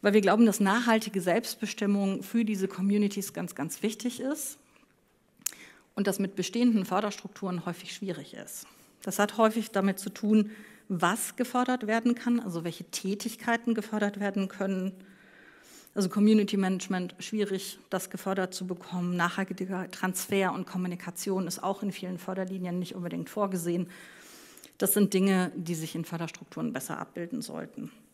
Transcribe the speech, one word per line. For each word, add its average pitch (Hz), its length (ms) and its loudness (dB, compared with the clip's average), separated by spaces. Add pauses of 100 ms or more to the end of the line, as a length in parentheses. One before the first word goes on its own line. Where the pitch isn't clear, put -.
Weil 202 100 6
wir 214 80 10
glauben, 208 260 8
dass 202 140 4
nachhaltige 214 600 4
Selbstbestimmung 202 1000 0
für 233 220 0
diese 196 240 0
Communities 202 640 0
ganz, 175 220 -8
ganz - 280 -6
wichtig 226 380 -4
ist - 380 -6 (1400)
und 202 120 2
das 190 120 2
mit 196 180 0
bestehenden 220 480 4
Förderstrukturen 190 840 -2
häufig - 280 -8
schwierig 180 400 -8
ist. - 320 -14 (360)
Das 190 160 -4
hat 208 180 2
häufig 220 340 4
damit 196 280 2
zu - 120 -8
tun, 214 400 4 (380)
was 185 480 0
gefördert 247 500 0
werden 226 280 2
kann, 240 260 0
also 170 240 -6
welche 170 200 -6
Tätigkeiten 226 880 -2
gefördert 208 460 -2
werden 196 280 0
können. 190 440 -2 (1000)
Also 190 140 2
Community 208 480 6
Management, 185 600 0
schwierig, 196 600 -4 (120)
das 185 200 -4
gefördert 190 440 -2
zu 185 120 -6
bekommen, 180 500 -4
nachhaltiger 185 760 0
Transfer 190 600 0
und 185 140 -4
Kommunikation 180 800 -4
ist 180 160 -6
auch 196 200 -2
in 196 100 -2
vielen 185 260 -8
Förderlinien 185 600 -6
nicht 175 160 -6
unbedingt 170 360 -6
vorgesehen. 175 580 -2 (880)
Das 190 160 2
sind 202 200 4
Dinge, 185 400 4
die 170 200 -4
sich 160 200 -8
in 165 100 -4
Förderstrukturen 165 680 -8
besser - 260 -6
abbilden - 440 -8
sollten. - 480 -10 (240)